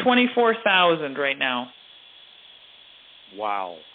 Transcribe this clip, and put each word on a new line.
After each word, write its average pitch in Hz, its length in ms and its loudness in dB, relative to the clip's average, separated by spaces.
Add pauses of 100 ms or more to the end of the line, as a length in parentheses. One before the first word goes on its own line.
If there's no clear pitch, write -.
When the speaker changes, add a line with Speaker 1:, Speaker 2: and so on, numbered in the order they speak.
Speaker 1:
twenty-four 247 520 2 (100)
thousand 165 540 2
right 139 180 -2
now. 127 320 -4 (1700)
Speaker 2:
Wow. 101 420 -6 (160)